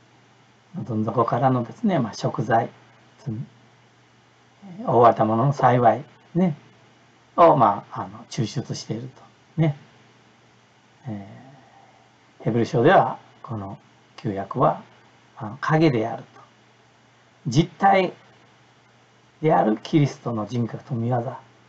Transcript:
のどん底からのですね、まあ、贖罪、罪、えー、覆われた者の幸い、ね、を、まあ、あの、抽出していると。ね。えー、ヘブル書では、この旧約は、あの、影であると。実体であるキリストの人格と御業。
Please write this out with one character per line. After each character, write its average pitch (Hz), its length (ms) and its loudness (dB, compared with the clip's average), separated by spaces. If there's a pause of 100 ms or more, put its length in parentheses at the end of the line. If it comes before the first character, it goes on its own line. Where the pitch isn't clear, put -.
(760)
の - 100 -10
ど 117 100 -8
ん 107 100 -2
底 110 220 0
か 120 120 0
ら 127 120 2
の 127 140 2
で - 80 -10
す - 100 -10
ね、 190 160 2
ま 117 120 -2
あ、 - 40 -10
贖 - 280 -4
罪、 104 280 0 (480)
罪、 - 160 -10 (1500)
え 233 40 -12
ー、 - 60 -4
覆 120 100 4
わ 120 100 8
れ 98 40 2
た 110 120 0
者 113 180 0
の 143 80 2
幸 127 420 2
い、 135 100 -6 (300)
ね、 170 220 0 (800)
を、 165 200 8
ま 117 360 2
あ、 - 100 -10
あ 95 60 -10
の、 110 220 -18
抽 - 160 -2
出 - 280 -8
し - 100 -12
て 120 100 -8
い - 20 -6
る 117 60 -10
と。 131 200 -18 (380)
ね。 156 160 0 (1300)
え 101 200 -12 (1120)
ー、 - 40 -18
ヘ - 60 -2
ブ 117 100 0
ル 107 60 0
書 117 160 0
で 147 80 6
は、 - 280 2 (240)
こ 117 140 -10
の 98 220 -12 (380)
旧 - 160 -6
約 98 280 -8
は、 160 220 0 (540)
あ 104 140 -12
の、 131 100 -14
影 156 300 2
で 113 160 0
あ 113 100 -8
る 131 60 -16
と。 - 180 -20 (1040)
実 135 200 2 (120)
体 196 340 2 (1300)
で 156 100 2
あ 160 100 4
る - 200 2
キ - 160 0
リ 147 80 6
ス - 140 -10
ト 120 120 -6
の 107 140 -6
人 120 200 -4
格 - 180 -12
と - 100 -8
御 113 80 -4
業。 120 340 -4 (320)